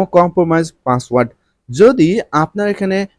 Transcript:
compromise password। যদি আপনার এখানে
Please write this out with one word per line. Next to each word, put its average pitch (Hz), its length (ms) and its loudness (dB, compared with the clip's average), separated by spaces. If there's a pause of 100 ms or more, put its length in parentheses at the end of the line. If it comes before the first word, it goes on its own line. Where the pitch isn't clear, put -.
(160)
compromise 165 540 0 (160)
password। 123 420 -2 (420)
যদি 196 500 2 (120)
আপনার 175 360 -2
এখানে 196 380 -4 (120)